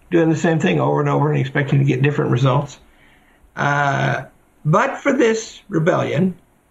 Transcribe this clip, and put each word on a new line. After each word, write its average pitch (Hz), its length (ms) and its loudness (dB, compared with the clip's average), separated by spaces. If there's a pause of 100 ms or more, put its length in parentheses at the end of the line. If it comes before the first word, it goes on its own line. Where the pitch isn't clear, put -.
doing 165 200 2
the 156 80 2
same 165 220 0
thing 180 200 0
over 147 220 0
and 143 80 0
over 143 200 0
and 147 100 0
expecting 139 400 0
to 135 60 2
get 131 160 0
different 143 300 0
results. 131 480 0 (760)
Uh, 139 680 -2 (400)
but 180 340 0
for 277 120 0
this 226 560 0
rebellion, 160 720 0 (340)